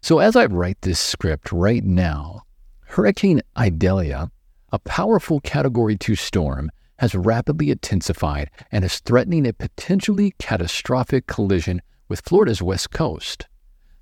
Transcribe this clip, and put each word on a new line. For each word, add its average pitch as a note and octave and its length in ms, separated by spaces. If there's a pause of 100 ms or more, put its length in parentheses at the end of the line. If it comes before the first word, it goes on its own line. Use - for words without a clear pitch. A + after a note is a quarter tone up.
So D#3+ 180
as A3 160
I A3+ 120
write F2+ 340
this - 180
script - 540
right G#2 320
now, F2 560 (460)
Hurricane F#3+ 540 (160)
Idalia, F2 720 (440)
a - 60
powerful F#3 600
Category A#2+ 560
two G2+ 200
storm, D2 540 (300)
has A#2+ 160
rapidly A#2+ 560
intensified D2 800 (220)
and G2 140
is - 140
threatening C#3 480
a A2+ 40
potentially G3 840
catastrophic A#2+ 920
collision F#2 540 (260)
with - 140
Florida's D#3+ 400
west E2+ 300
coast, - 560 (540)